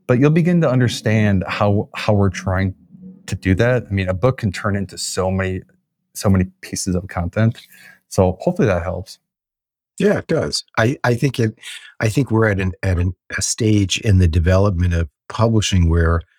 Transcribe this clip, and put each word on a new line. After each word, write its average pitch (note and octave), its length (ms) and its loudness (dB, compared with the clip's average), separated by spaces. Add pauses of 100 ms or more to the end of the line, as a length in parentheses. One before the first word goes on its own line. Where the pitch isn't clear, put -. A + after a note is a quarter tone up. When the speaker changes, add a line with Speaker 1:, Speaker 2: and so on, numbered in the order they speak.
Speaker 1:
but B2 100 2
you'll D3 120 4
begin F3 320 2
to C#3+ 60 2
understand G#2+ 800 2
how, G#2 480 0
how - 180 -2
we're G2+ 180 2
trying F#2+ 440 -2 (520)
to G2 100 -6
do F#2 180 0
that. A#2+ 340 0
I G2+ 40 -6
mean, F#2+ 160 -2
a F#2 60 -2
book B2+ 240 0
can G2+ 120 -2
turn G2 240 -4
into G2 240 -6
so F#2+ 320 -4
many, F#2+ 320 -4 (520)
so - 140 -4
many F#2+ 180 2 (140)
pieces - 360 -6
of F#2 100 -6
content. G#2+ 600 -2 (420)
So F#2 320 2
hopefully F3+ 260 0
that F2 160 0
helps. F2+ 360 -10 (800)
Speaker 2:
Yeah, F#3 200 0
it - 80 -8
does. A2+ 380 -2 (120)
I, A#2 280 0
I B2 100 2
think B2+ 240 -2
it, A2 200 -2 (420)
I A#2 80 0
think B2 220 -2
we're A2 180 2
at F#2+ 120 0
an, F#2 120 -2 (100)
at F2+ 160 0
an, F2+ 160 -2 (220)
a - 60 -4
stage G#2 580 0
in G2 180 4
the F2+ 100 4
development F2+ 640 2
of E2 140 -2 (200)
publishing G#2 600 2
where E2 320 2 (180)